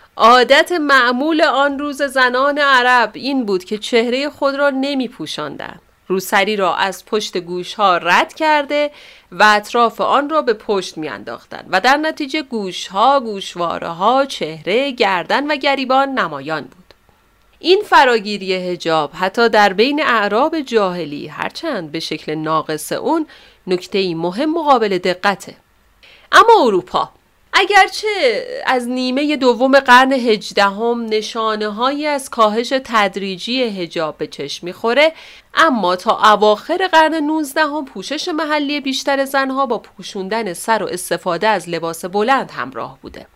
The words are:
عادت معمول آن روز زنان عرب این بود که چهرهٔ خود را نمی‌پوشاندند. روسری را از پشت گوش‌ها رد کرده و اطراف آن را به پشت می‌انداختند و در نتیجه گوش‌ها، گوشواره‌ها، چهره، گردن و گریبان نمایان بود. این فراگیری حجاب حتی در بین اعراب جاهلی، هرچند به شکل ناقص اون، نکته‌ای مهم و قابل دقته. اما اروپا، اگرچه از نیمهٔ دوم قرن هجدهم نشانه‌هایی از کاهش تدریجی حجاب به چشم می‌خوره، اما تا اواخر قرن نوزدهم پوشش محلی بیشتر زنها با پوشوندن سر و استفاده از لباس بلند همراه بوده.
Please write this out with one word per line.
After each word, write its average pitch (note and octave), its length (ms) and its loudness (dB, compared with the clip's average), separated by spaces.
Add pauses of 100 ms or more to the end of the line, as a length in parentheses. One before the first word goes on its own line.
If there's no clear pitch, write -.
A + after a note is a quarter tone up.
(160)
عادت B3+ 560 6
معمول C#4+ 680 2
آن C#4 380 2
روز D4 220 -6
زنان C4 580 2
عرب B3+ 540 4
این C4 320 -4
بود F#3+ 180 -2
که G#3+ 140 -8
چهرهٔ B3 520 0
خود C#4 260 -2
را C#4+ 140 2
نمی‌پوشاندند. C4 1120 -6 (260)
روسری G3 480 0
را F#3 200 0
از F#3 300 -4
پشت G#3 320 -4
گوش‌ها F3+ 600 0
رد F#3 360 2
کرده D4 580 0 (400)
و F3+ 160 2
اطراف G#3+ 540 2
آن B3+ 280 0
را D#4 120 0
به B3 120 0
پشت G3 440 -6
می‌انداختند A#2+ 720 -10
و F#3 120 2
در B3 160 4
نتیجه D#4 440 -4
گوش‌ها، A3 800 0
گوشواره‌ها، F#3+ 1040 -2
چهره، F#3+ 680 -4
گردن G#3+ 600 -2
و D4+ 40 -2
گریبان C4+ 540 0
نمایان D#3 520 -4
بود. - 320 -20 (680)
این F#4+ 260 2
فراگیری G#3 680 2
حجاب E3+ 580 -2
حتی G3 360 0
در G#3 240 4
بین C#4 300 0
اعراب A#3+ 560 0
جاهلی، F3+ 680 -2
هرچند F3 640 -8
به E3 80 -8
شکل D#3+ 360 -8
ناقص D#3 560 -4
اون، D4+ 360 -2 (400)
نکته‌ای F#3 460 -2
مهم G3 440 -2
و E4 60 -4
قابل A3+ 340 2
دقته. F#3 580 -4 (760)
اما G4+ 340 8
اروپا، F3+ 440 0 (440)
اگرچه G4+ 540 2 (580)
از B3 240 0
نیمهٔ B3+ 460 -2
دوم C4 440 4
قرن C4 340 6
هجدهم A3+ 920 0
نشانه‌هایی A3 1040 -2
از C#4 220 -4
کاهش A3+ 440 0 (100)
تدریجی G3+ 800 -2
حجاب E3+ 540 -6
به D3+ 100 -6
چشم - 380 -12
می‌خوره، A#3+ 480 0 (400)
اما A3 420 2
تا G#3+ 380 4
اواخر G#3+ 580 2
قرن D#4+ 240 4
نوزدهم D4+ 720 -2
پوشش C4+ 420 -8
محلی D4+ 540 -2
بیشتر C#4 440 -2
زنها C4+ 400 -2
با A#3 120 -2
پوشوندن F#3+ 760 -8
سر G#3+ 300 -2
و D#3+ 40 -4
استفاده F3 600 -2
از F3+ 220 0
لباس E3 360 -6
بلند G#3 460 0
همراه B2 500 -10
بوده. - 240 -18 (100)